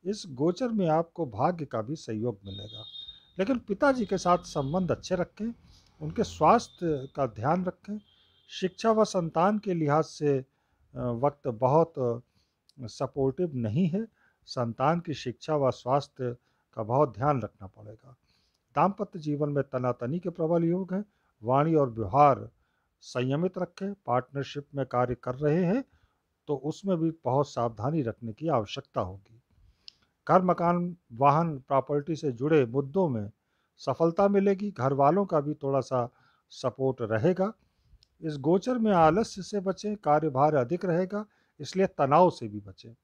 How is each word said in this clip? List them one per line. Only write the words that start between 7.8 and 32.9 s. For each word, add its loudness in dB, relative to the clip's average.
शिक्षा -2
व 4
संतान 0
के -4
लिहाज 2
से, 0
अ, -8
वक्त -2
बहुत, 2
अ, -2
सपोर्टिव -2
नहीं 0
है। -4
संतान 0
की -8
शिक्षा -6
व 2
स्वास्थ्य -4
का -8
बहुत 0
ध्यान 0
रखना -12
पड़ेगा। -20
दाम्पत्य 0
जीवन -2
में 0
तनातनी -4
के -6
प्रबल 0
योग -2
हैं। -4
वाणी 2
और 4
व्यवहार 4
संयमित -2
रखें। -8
पार्टनरशिप -4
में -4
कार्य -2
कर -8
रहे 2
हैं 0
तो -2
उसमें -4
भी 0
बहुत 2
सावधानी -2
रखने -6
की -6
आवश्यकता -2
होगी। -10
घर, 6
मकान, 0
वाहन, 4
प्रॉपर्टी -2
से -2
जुड़े 2
मुद्दों 0